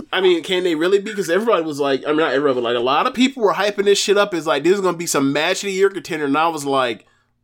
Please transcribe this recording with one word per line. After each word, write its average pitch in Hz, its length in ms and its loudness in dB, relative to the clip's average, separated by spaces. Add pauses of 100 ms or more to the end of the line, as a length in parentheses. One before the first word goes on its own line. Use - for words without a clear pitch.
(120)
I 180 80 -2
mean, 180 240 2
can 180 180 -2
they 180 140 0
really 190 240 2
be? 214 120 -10
'Cause 190 160 -6
everybody 190 360 0
was 147 160 -6
like, 139 260 0
I - 40 -4
mean, 151 80 2
not 156 140 0
everybody, 135 220 2
but, 123 100 -2
like, 120 120 0
a 120 40 0
lot 135 260 2
of - 80 -4
people 262 280 0
were 185 100 2
hyping 202 320 -2
this 202 140 4
shit 202 180 0
up 202 160 2
as, 160 140 -4
like, 143 160 0
"This 175 120 4
is 202 60 0
gonna 180 160 0
be 170 100 -8
some 139 260 0
match 170 320 -2
of 202 40 -4
the 196 40 -4
year 190 180 2
contender," 175 360 -6
and 139 120 0
I 160 100 2
was 151 160 -6
like, 127 400 0 (400)